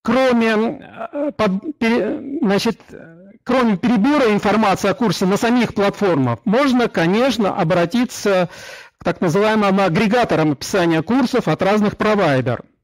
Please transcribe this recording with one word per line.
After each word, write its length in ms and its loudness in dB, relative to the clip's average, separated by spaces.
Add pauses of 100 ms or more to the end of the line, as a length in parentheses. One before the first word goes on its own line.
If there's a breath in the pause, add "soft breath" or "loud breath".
кроме, 460 2
э, 880 -4
под-, 440 -4
пере-, 640 -2
значит, 400 0 (600)
кроме 340 0
перебора 560 2
информации 560 2
о 60 0
курсе 320 0
на 100 2
самих 380 0
платформах, 680 0
можно, 440 2
конечно, 680 0
обратиться 920 0 (480 loud breath)
к 60 -20
так 180 -4
называемым 580 2
агрегаторам 760 2
описания 500 0
курсов 440 0
от 140 -2
разных 340 2
провайдеров. 680 0 (180)